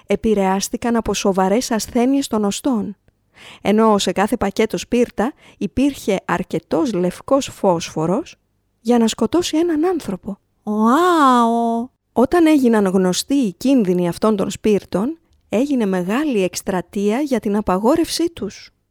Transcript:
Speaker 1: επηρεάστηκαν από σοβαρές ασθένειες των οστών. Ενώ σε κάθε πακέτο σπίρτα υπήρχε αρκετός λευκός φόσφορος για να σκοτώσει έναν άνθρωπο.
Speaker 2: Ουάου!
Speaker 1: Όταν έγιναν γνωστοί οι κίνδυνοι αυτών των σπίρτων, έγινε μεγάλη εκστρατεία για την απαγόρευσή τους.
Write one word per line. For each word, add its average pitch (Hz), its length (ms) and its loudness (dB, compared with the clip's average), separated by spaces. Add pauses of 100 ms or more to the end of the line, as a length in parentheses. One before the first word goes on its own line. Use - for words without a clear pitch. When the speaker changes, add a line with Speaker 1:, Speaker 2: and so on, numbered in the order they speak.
Speaker 1:
επηρεάστηκαν 202 880 0
από 214 180 -2
σοβαρές 196 580 0
ασθένειες 254 560 0
των 214 160 -2
οστών. 202 520 -2 (680)
Ενώ 214 360 4
σε 214 140 -2
κάθε 214 260 -2
πακέτο 202 400 -2
σπίρτα 240 560 -2 (240)
υπήρχε 233 680 -2
αρκετός 208 680 -2
λευκός 180 520 -2
φόσφορος 175 880 -2 (460)
για 240 160 2
να 226 100 4
σκοτώσει 311 500 -2
έναν 320 280 0
άνθρωπο. 214 520 -6 (260)
Speaker 2:
Ουάου! 233 1300 2 (220)
Speaker 1:
Όταν 320 320 4
έγιναν 240 400 4
γνωστοί 185 480 0
οι 247 200 0
κίνδυνοι 185 540 0
αυτών 220 280 0
των 196 140 -4
σπίρτων, 214 680 -2 (320)
έγινε 247 360 0
μεγάλη 196 580 -2
εκστρατεία 202 760 -4
για 269 200 -2
την 202 160 -2
απαγόρευσή 262 720 0
τους. - 400 -12 (220)